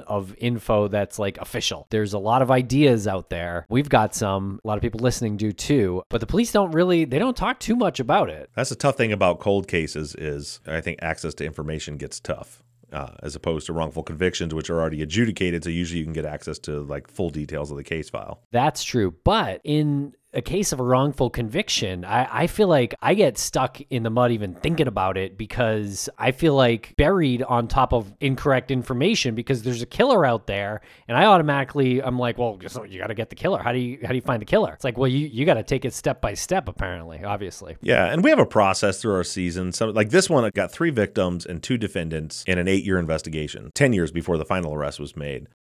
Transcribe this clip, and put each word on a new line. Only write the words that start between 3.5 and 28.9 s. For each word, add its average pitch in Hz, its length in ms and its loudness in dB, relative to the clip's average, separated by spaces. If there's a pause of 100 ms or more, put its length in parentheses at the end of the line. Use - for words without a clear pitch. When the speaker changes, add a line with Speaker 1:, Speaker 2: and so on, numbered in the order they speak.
Speaker 1:
We've 139 220 0
got 110 260 4
some, 98 480 -2
a 110 40 -8
lot 107 100 -2
of 101 40 -4
people 113 200 -4
listening 117 340 0
do 107 160 0
too, 95 560 0
but 113 140 -2
the - 60 -6
police 226 260 0
don't 196 180 2
really, 170 320 4
they 135 160 0
don't 254 160 0
talk 233 240 -2
too 220 160 0
much 202 240 0
about 131 300 2
it. 76 260 -12
Speaker 2:
That's 123 140 -2
the 113 80 -8
tough 143 180 2
thing 113 160 2
about 95 300 2
cold 101 260 2
cases 78 480 -4
is 73 500 -8
I 78 140 -6
think 82 220 -8
access 80 320 -4
to - 120 -8
information 76 520 -8
gets - 240 -12
tough. - 420 -10 (280)
Uh, 71 200 -10 (100)
as 73 140 -10
opposed 80 320 -4
to 85 60 -6
wrongful 80 280 -4
convictions, 85 500 -2
which 80 160 -6
are 82 140 0
already 78 220 -2
adjudicated. 90 600 0
So 90 60 -6
usually 85 300 -4
you 78 60 -4
can 80 80 -8
get 78 120 -6
access 76 340 -10
to, 73 220 -8
like, 71 260 -10
full 90 220 -4
details 73 400 -8
of 73 80 -10
the 71 60 -12
case 80 260 -6
file. - 320 -12 (100)
Speaker 1:
That's 131 320 0
true. 101 300 0 (100)
But 175 400 0
in 147 520 0 (160)
a - 120 -4
case 190 280 -2
of 139 80 -4
a 127 40 0
wrongful 127 480 2
conviction, 110 720 -4
I, 120 380 0
I 175 40 2
feel 208 200 2
like 127 340 4
I 151 140 4
get 165 240 4
stuck - 500 -2
in 120 140 -2
the 113 80 -2
mud 123 180 4
even 104 240 -2
thinking 156 340 0
about 95 300 0
it 95 220 -6
because 107 680 -2 (120)
I 117 140 2
feel, 160 200 4
like, 120 440 2
buried 143 440 4
on 120 260 0
top 131 260 2
of 104 260 0
incorrect 135 500 0
information 131 640 0